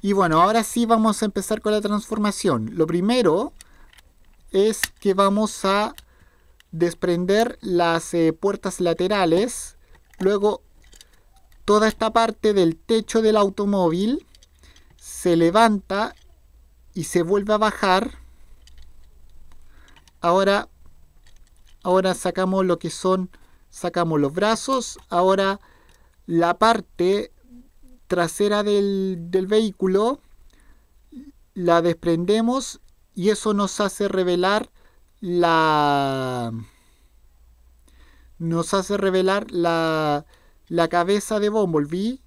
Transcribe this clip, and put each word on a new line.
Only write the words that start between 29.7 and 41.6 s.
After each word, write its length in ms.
la 280
desprendemos 1000
y 140
eso 240
nos 260
hace 300
revelar 600
la, 1300
nos 360
hace 240
revelar 520
la, 760
la 220
cabeza 500
de 80
Bumblebee. 800